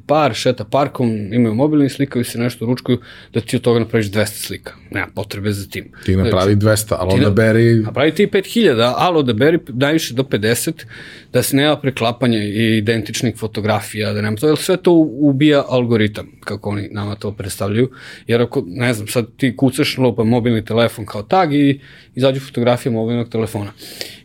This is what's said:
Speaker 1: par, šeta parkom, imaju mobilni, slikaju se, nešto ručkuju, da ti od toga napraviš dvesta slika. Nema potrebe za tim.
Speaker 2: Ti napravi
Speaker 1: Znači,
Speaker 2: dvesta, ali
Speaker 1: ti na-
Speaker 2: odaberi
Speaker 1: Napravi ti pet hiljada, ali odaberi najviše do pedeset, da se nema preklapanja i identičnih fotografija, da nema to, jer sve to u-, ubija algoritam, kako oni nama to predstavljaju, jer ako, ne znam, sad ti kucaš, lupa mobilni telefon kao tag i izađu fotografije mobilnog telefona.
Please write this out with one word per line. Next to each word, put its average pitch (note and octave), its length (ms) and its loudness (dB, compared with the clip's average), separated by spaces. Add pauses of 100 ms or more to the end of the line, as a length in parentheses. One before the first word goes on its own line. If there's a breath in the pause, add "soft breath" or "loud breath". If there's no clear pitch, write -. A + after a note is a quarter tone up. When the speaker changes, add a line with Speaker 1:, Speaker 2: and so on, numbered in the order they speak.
Speaker 1:
par, D3 280 2
šeta - 300 -2
parkom, C3 440 0 (240)
imaju A#2 220 2
mobilni, C#3+ 340 2
slikaju C3+ 360 -4
se, - 140 -8
nešto A#2+ 280 -4
ručkuju, B2 320 -2 (360 loud breath)
da A#2+ 60 0
ti - 160 -6
od A#2 60 -2
toga A#2 160 2
napraviš A2+ 280 0
dvesta G2+ 320 -2
slika. - 340 -12 (180)
Nema G2 240 -4
potrebe G2+ 380 -6
za G2 160 -8
tim. - 160 -12 (200)
Speaker 2:
Ti F#2+ 120 2
napravi F#2 360 2
Speaker 1:
Znači, G#2 40 4
Speaker 2:
dvesta, G#2 440 2
ali F2+ 100 -2
Speaker 1:
ti G#2+ 100 4
na- A#2+ 60 4
Speaker 2:
odaberi A2 480 4
Speaker 1:
Napravi A2+ 400 0
ti G#3 120 2
pet G3 200 -2
hiljada, B2+ 520 2
ali E3+ 200 2
odaberi C#3 400 2 (100)
najviše C#3+ 460 -2
do B2+ 100 -2
pedeset, B2 600 -2 (460 loud breath)
da B2 100 2
se C#3 140 -2
nema C#3+ 200 2
preklapanja A#2+ 640 -2
i G#2+ 400 0
identičnih A2+ 580 -2
fotografija, G#2+ 760 -4
da G#2 100 -4
nema G#2+ 140 -2
to, D3+ 120 0
jer D3+ 100 2
sve F#3 180 0
to F3+ 160 2
u-, D#3 280 4
ubija C#3+ 480 4
algoritam, A#2 580 0 (140)
kako G#2 300 -8
oni G2+ 200 -6
nama G2+ 240 -8
to G2+ 180 -8
predstavljaju, G#2 580 -2 (360 loud breath)
jer A#2 160 2
ako, A#2+ 240 -2
ne A#2+ 280 -2
znam, G#2 140 -8
sad A#2 180 -2 (100)
ti B2 200 0
kucaš, C#3 420 0
lupa A#2+ 260 2
mobilni A2+ 400 2
telefon A2+ 420 0
kao G#2 160 -10
tag F3+ 320 2
i C#3 260 2 (340 loud breath)
izađu C3+ 260 2
fotografije A#2+ 520 0
mobilnog A#2 360 -2
telefona. G#2 440 -4 (520 loud breath)